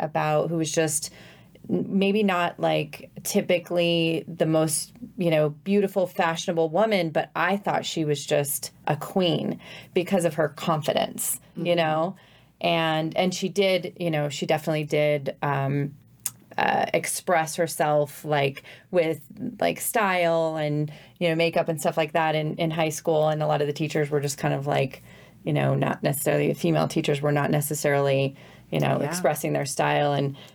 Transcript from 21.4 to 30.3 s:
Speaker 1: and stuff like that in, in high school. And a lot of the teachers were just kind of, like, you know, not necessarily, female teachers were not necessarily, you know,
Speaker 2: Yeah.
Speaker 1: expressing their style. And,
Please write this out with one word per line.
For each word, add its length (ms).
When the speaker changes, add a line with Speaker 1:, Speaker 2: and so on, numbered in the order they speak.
Speaker 1:
and 100
stuff 180
like 160
that 200
in, 220
in 160
high 180
school. 400
And 140
a 40
lot 140
of 60
the 60
teachers 360
were 100
just 200
kind 160
of, 100
like, 380
you 100
know, 220
not 280
necessarily, 520
female 320
teachers 340
were 100
not 200
necessarily, 840
you 80
know, 200
Speaker 2:
Yeah. 80
Speaker 1:
expressing 460
their 140
style. 460
And, 220